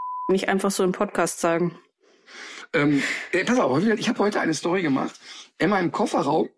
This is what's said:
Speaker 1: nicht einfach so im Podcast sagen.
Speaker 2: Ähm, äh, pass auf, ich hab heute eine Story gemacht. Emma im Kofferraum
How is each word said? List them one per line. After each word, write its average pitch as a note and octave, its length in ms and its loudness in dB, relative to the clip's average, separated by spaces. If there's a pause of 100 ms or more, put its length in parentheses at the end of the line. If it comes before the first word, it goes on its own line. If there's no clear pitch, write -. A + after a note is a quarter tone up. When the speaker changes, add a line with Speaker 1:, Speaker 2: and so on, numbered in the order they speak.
(300)
Speaker 1:
nicht F#3+ 180 2
einfach F#3+ 240 0
so G3 120 0
im F#3 100 2
Podcast F#3 460 -2
sagen. E3+ 380 0 (960)
Speaker 2:
Ähm, C#3+ 300 2 (280)
äh, F#3 120 2
pass B3 160 2
auf, D3 240 2
ich G#3+ 260 0
hab - 100 -2
heute G#3 200 0
eine D#3+ 140 0
Story F3+ 280 -2
gemacht. C#3 380 0 (380)
Emma F#3+ 220 2
im E3 120 0
Kofferraum F#3 680 0